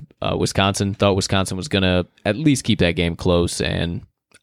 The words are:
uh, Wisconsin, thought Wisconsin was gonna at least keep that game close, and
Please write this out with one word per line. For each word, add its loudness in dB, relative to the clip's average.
uh, -2
Wisconsin, 0
thought 2
Wisconsin -2
was -8
gonna 2
at 0
least 2
keep 0
that 2
game 0
close, 0
and -4